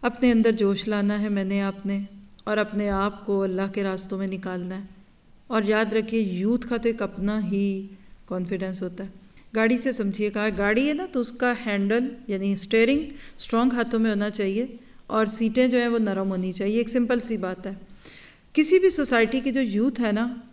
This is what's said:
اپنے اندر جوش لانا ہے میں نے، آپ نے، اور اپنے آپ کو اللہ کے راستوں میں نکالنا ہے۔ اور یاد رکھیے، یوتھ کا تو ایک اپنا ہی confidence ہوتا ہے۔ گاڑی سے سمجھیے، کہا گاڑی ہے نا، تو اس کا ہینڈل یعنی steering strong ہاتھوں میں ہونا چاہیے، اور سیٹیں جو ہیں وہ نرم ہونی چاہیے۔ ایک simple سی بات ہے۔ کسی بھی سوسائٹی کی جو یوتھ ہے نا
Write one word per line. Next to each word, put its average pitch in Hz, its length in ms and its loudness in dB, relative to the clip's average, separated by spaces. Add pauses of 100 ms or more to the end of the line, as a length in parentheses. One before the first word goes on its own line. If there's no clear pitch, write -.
اپنے 247 300 2
اندر 226 200 6
جوش 202 360 2
لانا 208 340 0
ہے 214 80 -2
میں 196 140 0
نے، 196 180 0
آپ 196 240 -4
نے، 196 140 -2 (440)
اور 214 140 -2
اپنے 208 320 0
آپ 202 360 -2
کو 196 180 0
اللہ 190 300 -2
کے 196 100 -2
راستوں 190 340 -4
میں 196 100 -4
نکالنا 185 500 -6
ہے۔ 196 240 -14 (460)
اور 220 200 0
یاد 214 260 2
رکھیے، 220 280 0
یوتھ 202 480 0
کا 240 80 0
تو 226 120 0
ایک 226 120 -2
اپنا 196 500 -2
ہی 196 360 0 (380)
confidence 185 560 -4
ہوتا 180 220 -8
ہے۔ 196 60 -10 (460)
گاڑی 226 220 4
سے 247 140 -2
سمجھیے، 208 380 -2
کہا 208 180 -2 (100)
گاڑی 214 320 2
ہے 302 40 0
نا، 339 180 -4
تو 254 80 -2
اس 233 120 -2
کا 247 220 0 (120)
ہینڈل 214 420 2 (200)
یعنی 196 260 -2
steering 226 460 2 (380)
strong 240 360 2
ہاتھوں 233 260 0
میں 226 100 4
ہونا 208 200 0
چاہیے، 208 360 -2 (420)
اور 220 180 2
سیٹیں 226 420 2
جو 247 120 4
ہیں 240 80 2
وہ 233 120 2
نرم 196 300 0
ہونی 185 220 -2
چاہیے۔ 196 260 -2
ایک 233 120 0
simple 240 300 0
سی 226 180 -4
بات 185 300 -6
ہے۔ 190 40 -8 (840)
کسی 311 260 6
بھی 370 100 6
سوسائٹی 247 500 2
کی 262 120 -2
جو 262 100 0
یوتھ 233 400 0
ہے 220 100 2
نا 226 220 -2 (200)